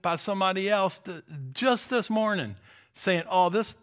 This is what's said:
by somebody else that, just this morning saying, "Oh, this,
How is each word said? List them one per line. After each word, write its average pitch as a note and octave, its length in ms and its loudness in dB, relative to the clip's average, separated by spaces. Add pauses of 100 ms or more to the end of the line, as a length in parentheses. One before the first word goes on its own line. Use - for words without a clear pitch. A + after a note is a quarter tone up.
by E3+ 160 0
somebody F#3+ 520 0
else G3 360 0
that, E3+ 180 -12 (300)
just B3 360 2
this A#3+ 200 0
morning G3+ 480 0 (380)
saying, F3 340 0
"Oh, F#3 200 4
this, G#3 340 -2